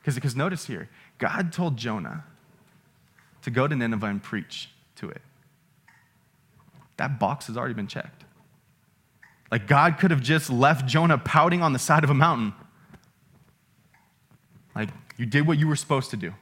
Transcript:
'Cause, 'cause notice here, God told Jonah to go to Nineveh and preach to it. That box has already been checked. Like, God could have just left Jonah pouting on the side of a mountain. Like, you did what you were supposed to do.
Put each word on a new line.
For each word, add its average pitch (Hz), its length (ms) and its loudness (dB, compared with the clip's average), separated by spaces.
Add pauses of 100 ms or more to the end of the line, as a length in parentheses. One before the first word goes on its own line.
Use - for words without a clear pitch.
'Cause, 135 160 -2
'cause 127 160 -4
notice 160 320 -4
here, 90 200 -10 (300)
God 185 340 -2
told 170 240 -2
Jonah 113 480 -8 (1160)
to 131 100 -8
go 131 160 2
to 151 80 -2
Nineveh 113 300 -2
and 101 160 -4
preach - 480 -10 (280)
to - 120 -12
it. - 120 -16 (1800)
That 139 220 -4
box 110 280 -2
has 113 100 -8
already 123 160 -6
been 107 140 -8
checked. - 360 -14 (1300)
Like, 110 160 -2
God 147 320 4
could 185 140 4
have 143 100 2
just 147 280 0
left 135 360 4
Jonah 156 320 4
pouting 175 440 4
on 156 120 2
the 127 60 -2
side 156 240 4
of 139 60 2
a 143 40 4
mountain. 131 400 2 (2250)
Like, 107 140 -6 (280)
you 120 80 -6
did 143 220 2
what 160 100 2
you 151 100 2
were 151 80 0
supposed 139 360 -4
to 120 60 -8
do. 90 240 -10